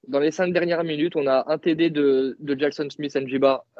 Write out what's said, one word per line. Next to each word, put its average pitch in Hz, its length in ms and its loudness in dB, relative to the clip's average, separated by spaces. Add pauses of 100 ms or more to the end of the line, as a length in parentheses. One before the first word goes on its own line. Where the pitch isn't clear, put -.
Dans 139 120 -2
les 151 120 2
cinq 180 220 -2
dernières 170 320 0
minutes, 165 320 -2
on 143 100 0
a 131 240 2
un 156 60 0
T 160 180 0
D 165 140 2
de, 135 500 2
de 143 180 -4
Jackson 143 320 -2
Smith-Njigba, 135 760 0 (140)